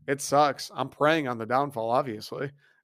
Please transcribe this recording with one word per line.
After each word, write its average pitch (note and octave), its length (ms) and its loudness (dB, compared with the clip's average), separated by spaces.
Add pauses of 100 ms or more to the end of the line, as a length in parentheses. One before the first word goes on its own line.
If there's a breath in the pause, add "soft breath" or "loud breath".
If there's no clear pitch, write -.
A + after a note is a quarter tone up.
It C#3+ 140 -2
sucks. C#3 520 2
I'm C3 160 -6
preying D3+ 380 2
on A#2+ 100 -4
the A2+ 80 -6
downfall, A#2 460 0
obviously. C3 580 -2 (340 soft breath)